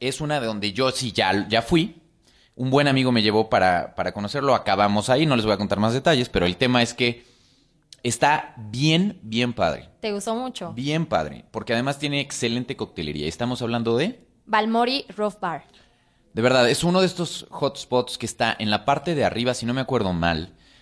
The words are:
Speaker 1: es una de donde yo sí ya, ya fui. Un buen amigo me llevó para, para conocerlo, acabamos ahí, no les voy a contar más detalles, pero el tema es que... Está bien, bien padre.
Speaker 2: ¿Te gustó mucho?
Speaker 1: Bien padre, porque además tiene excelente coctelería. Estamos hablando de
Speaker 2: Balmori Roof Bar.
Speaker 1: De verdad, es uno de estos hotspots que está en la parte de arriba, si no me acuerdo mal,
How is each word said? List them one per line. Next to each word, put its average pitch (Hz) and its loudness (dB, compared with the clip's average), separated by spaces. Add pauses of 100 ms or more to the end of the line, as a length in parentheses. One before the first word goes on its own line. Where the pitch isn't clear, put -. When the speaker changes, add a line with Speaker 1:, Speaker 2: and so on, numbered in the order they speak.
Speaker 1:
es 131 -4
una 151 -2
de 117 -4
donde 104 -4
yo 131 2
sí 127 -4
ya, 98 0
ya 113 2
fui. 170 0 (580)
Un 131 -4
buen 143 4
amigo 131 4
me 117 2
llevó 107 4
para, 92 2
para 90 -4
conocerlo, 127 0
acabamos 101 2
ahí, 135 4
no 147 2
les 110 0
voy 104 2
a - 0
contar 101 -2
más 110 2
detalles, 135 2
pero 90 0
el 90 0
tema 123 2
es 117 -2
que... 120 -2 (760)
Está 143 0
bien, 156 0
bien 113 -2
padre. 76 -2 (120)
Speaker 2:
¿Te 214 -6
gustó 202 -6
mucho? 247 -10
Speaker 1:
Bien 151 -2
padre, 76 -4
porque 113 -4
además 135 -2
tiene 143 -2
excelente 123 -4
coctelería. 76 -6
Estamos 120 -4
hablando 117 0
de 175 -2 (180)
Speaker 2:
Balmori 226 0 (100)
Roof 208 -4
Bar. 165 -6 (680)
Speaker 1:
De 110 0
verdad, 123 4
es 147 2
uno 180 4
de 185 4
estos 175 -6
hotspots - -2
que 117 -8
está 113 0
en 107 -2
la 104 0
parte 139 0
de 131 2
arriba, 120 0
si 120 -8
no 120 -4
me 135 -2
acuerdo 113 0
mal, 85 -2 (300)